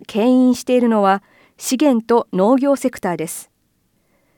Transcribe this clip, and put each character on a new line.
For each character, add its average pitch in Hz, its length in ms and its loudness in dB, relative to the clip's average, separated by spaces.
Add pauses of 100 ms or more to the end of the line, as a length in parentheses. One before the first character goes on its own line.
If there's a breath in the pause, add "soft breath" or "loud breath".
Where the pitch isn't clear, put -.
牽 226 260 0
引 254 220 4
し - 100 -8
て 254 140 0
い - 20 2
る 247 80 2
の 220 140 2
は、 196 200 0 (360 soft breath)
資 - 200 -4
源 247 280 2
と 233 260 2
農 196 240 2
業 277 200 0
セ 262 140 -4
ク - 100 -10
タ 185 120 -4
ー 170 40 -6
で 160 100 -8
す。 - 240 -16 (880)